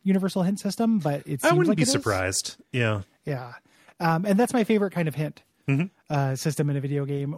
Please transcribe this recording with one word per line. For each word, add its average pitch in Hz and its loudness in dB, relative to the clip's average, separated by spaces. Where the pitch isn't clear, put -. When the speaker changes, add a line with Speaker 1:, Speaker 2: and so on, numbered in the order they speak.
Speaker 1:
Universal 190 0
Hint 196 0
System, 220 0
but 147 -2
it 147 -4
Speaker 2:
I 311 4
Speaker 1:
seems 349 4
Speaker 2:
wouldn't 349 4
Speaker 1:
like 202 4
Speaker 2:
be 160 2
Speaker 1:
it 220 2
is. 262 0
Speaker 2:
surprised. 95 -2
Yeah. 110 0
Speaker 1:
Yeah. 127 -8
Um, 165 2
and 202 4
that's 247 2
my 240 2
favorite 202 2
kind 170 0
of 131 -4
hint, 151 -6
Speaker 2:
Mm-hmm. 139 2
Speaker 1:
uh, 139 0
system 147 -2
in 139 0
a 139 -2
video 143 -4
game, 139 -4